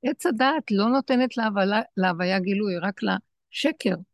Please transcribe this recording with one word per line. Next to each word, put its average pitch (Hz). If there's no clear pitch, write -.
עץ 277
הדעת 269
לא 202
נותנת 254
להוויה, 208
להוויה 185
גילוי, 196
רק 190
לשקר. 202